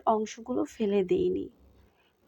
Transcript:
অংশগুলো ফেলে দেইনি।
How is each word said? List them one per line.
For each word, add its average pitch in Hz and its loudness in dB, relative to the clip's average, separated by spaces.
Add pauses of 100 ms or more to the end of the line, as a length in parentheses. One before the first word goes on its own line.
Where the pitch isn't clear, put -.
অংশগুলো 226 0
ফেলে 202 0
দেইনি। 185 0 (800)